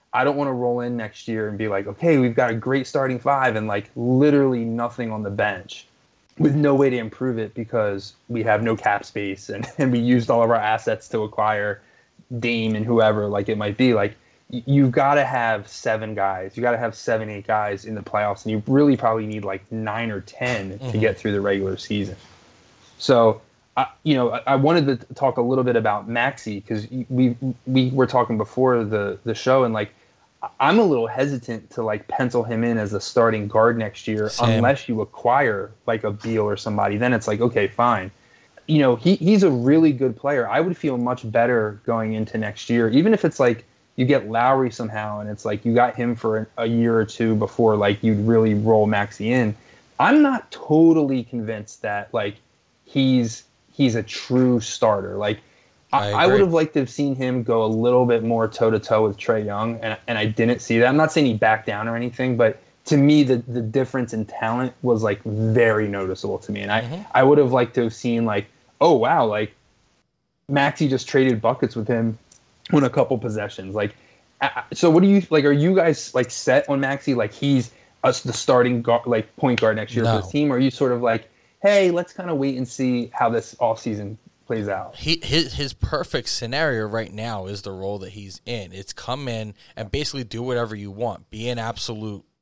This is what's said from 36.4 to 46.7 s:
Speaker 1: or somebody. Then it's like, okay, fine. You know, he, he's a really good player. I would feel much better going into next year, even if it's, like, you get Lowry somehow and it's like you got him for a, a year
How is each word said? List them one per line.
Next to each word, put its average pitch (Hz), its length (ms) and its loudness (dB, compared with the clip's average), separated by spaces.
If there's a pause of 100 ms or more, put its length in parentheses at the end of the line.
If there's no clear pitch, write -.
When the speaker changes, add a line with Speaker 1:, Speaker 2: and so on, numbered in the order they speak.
Speaker 1:
or 104 140 -2
somebody. 104 400 -2
Then 123 160 0
it's 110 160 -2
like, 107 120 -2
okay, 117 280 0
fine. 107 420 0 (560)
You 151 140 4
know, 127 160 4
he, 170 200 2
he's 196 280 4
a 175 60 6
really 143 420 4
good 123 240 -2
player. 135 320 -2
I 123 120 0
would 175 160 -2
feel 131 220 -2
much 123 320 -4
better 113 560 0
going 113 280 -2
into 110 220 -4
next 107 320 -6
year, 117 220 4
even 170 240 4
if 185 100 2
it's, - 160 0
like, 123 240 2 (320)
you 131 80 0
get 123 260 2
Lowry 127 400 2
somehow 107 480 -8
and 107 100 -10
it's 107 160 -10
like 107 200 -4
you 117 100 2
got 120 220 2
him 120 180 -2
for 110 240 -2 (180)
a, 117 80 -4
a - 20 0
year 117 300 2